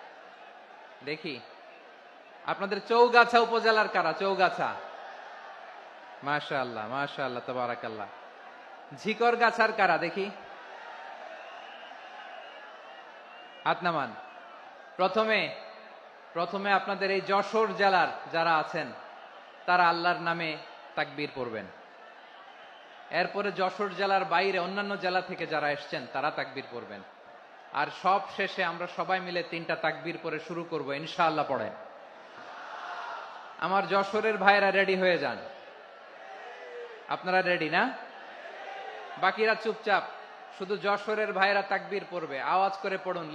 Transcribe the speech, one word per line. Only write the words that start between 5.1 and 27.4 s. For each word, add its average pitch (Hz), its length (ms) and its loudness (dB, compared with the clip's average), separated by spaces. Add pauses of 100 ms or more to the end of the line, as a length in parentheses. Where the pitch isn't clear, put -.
মাশাআল্লাহ, 131 640 -2
মাশাআল্লাহ, 131 600 -4
তাবারাকাল্লাহ। 117 640 -4 (920)
ঝিকরগাছার 226 760 4
কারা 180 180 6
দেখি, 170 280 -2 (3500)
হাত 160 200 2
নামান। 156 260 0 (880)
প্রথমে, 208 420 4 (920)
প্রথমে 196 360 -2 (100)
আপনাদের 190 320 0
এই 190 160 2
যশোর 202 420 4 (100)
জেলার 185 300 6 (220)
যারা 165 260 4
আছেন, 151 300 -2 (760)
তারা 180 240 6
আল্লাহর 170 400 2
নামে 165 200 -2 (460)
তাকবীর 147 400 -4
পড়বেন। 110 320 -6 (1400)
এরপরে 185 400 0
যশোর 185 480 -2
জেলার 196 260 4
বাইরে 185 340 2
অন্যান্য 202 400 -2
জেলা 180 220 2
থেকে 175 260 -6
যারা 147 240 0
এসছেন, 143 300 -4 (120)
তারা 139 180 0
তাকবীর 135 400 -6
পড়বেন। 104 300 -10 (720)